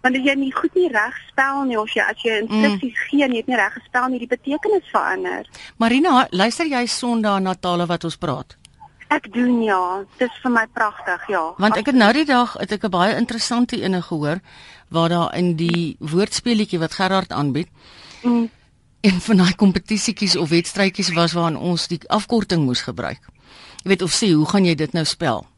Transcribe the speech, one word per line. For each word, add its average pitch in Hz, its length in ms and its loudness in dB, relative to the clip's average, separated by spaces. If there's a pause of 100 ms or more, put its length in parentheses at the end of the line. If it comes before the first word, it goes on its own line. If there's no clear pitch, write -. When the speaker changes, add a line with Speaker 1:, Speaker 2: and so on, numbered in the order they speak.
Speaker 1:
Want 254 160 0
as 262 60 -2
jy 277 120 2
nie 269 180 -2
goed - 220 -2
nie 359 140 2
reg 226 260 -2 (140)
spel 277 360 0
nie, 247 160 0
of 214 140 -4
jy, 226 60 0
as 208 220 -4
jy 233 80 -2 (100)
instruksies 220 580 0
Speaker 2:
Mm. - 100 -6
Speaker 1:
gee 285 160 2
en 254 60 0
jy 240 60 0
het 226 100 -4
nie 254 100 -2
reg 202 160 0
gespel 247 360 -4
nie, 254 100 -2
die 233 80 -8
betekenis 302 680 -2
verander. 185 540 -2 (300)
Speaker 2:
Marina, 254 540 4
luister 226 360 0
jy 247 200 -2
Sondag 220 540 0
na 190 140 -2
tale 175 320 -2
wat 170 180 -4
ons 160 120 -4
praat? 147 400 -8 (520)
Speaker 1:
Ek 294 240 -2
doen, 240 300 2
ja. 190 420 0 (120)
Dit 247 140 -2
is - 120 -18
vir 254 80 -2
my 226 220 2
pragtig, 208 560 -4
ja. 165 280 -2
Speaker 2:
Want 214 200 2
ek 214 100 -2
het 277 80 0
nou 220 180 6
die 302 120 2
dag, 247 340 2
het - 140 -4
ek 208 120 -4
'n 185 60 0
baie 185 260 2
interessante 233 680 -2
ene 185 200 -2
gehoor, 156 380 -4 (480)
waar 165 200 2
daar 170 260 0
in 175 220 0
die 170 420 -2
woordspeletjie 202 800 0
wat 160 160 -2
Gerard 190 380 0
aanbied, 143 360 -2 (540)
Speaker 1:
Mm. 233 260 2 (520)
Speaker 2:
een 185 200 4
van 220 160 2
daai 185 180 6
kompetisietjies 196 840 0
of 156 120 0
wedstrydjies 180 640 0
was 165 200 2
waarin 165 240 0
ons 170 320 -2
die 170 180 -4
afkorting 196 580 0
moes 123 180 0
gebruik. - 380 -8 (640)
Jy - 60 -8
weet, 190 140 2
of 180 100 -2
sê, 202 200 2
"Hoe 151 160 4
gaan 196 160 4
jy 170 100 4
dit 151 180 -4
nou 165 120 0
spel?" 127 420 -4 (120)